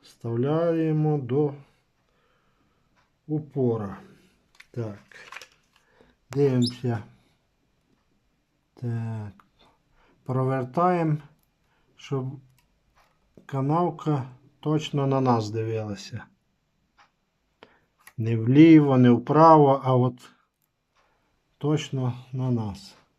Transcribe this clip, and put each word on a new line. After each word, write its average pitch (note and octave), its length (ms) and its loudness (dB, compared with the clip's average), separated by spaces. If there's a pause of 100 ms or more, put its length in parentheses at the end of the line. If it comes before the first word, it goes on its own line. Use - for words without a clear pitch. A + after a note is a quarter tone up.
Вставляємо D#3 1160 -2
до C#3+ 360 -2 (1700)
упора. A#2 720 -4 (720)
Так. G#2 300 -12 (1300)
Дивимося. B2 720 -2 (1700)
Так. A2+ 720 -10 (800)
Провертаємо, C3+ 920 -2 (760)
щоб C3+ 440 -10 (1040)
канавка D3+ 840 -4 (300)
точно D3+ 480 -4
на C3+ 140 0
нас A#2 280 0
дивилася. A2 760 -8 (1900)
Не A2+ 200 -2
вліво, C#3+ 600 8
не B2 140 6
вправо, C#3+ 720 6
а C3 120 0
от B2 340 -2 (1300)
точно C#3 560 -4 (180)
на B2+ 200 -4
нас. A2 440 -6 (240)